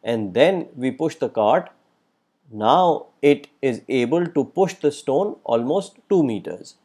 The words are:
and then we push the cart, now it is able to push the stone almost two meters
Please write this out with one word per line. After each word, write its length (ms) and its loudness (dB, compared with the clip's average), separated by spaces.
and 280 -4
then 400 2
we 180 -4
push 240 -6
the 120 -4
cart, 420 2
now 580 2
it 280 2
is 280 -4
able 360 0
to 200 -2
push 300 -2
the 180 0
stone 500 -2
almost 540 -2
two 160 2
meters 600 -6